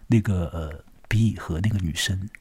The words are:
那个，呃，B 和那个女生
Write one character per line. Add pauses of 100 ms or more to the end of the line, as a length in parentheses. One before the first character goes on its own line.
那
个，
呃， (240)
B
和
那
个
女
生 (120)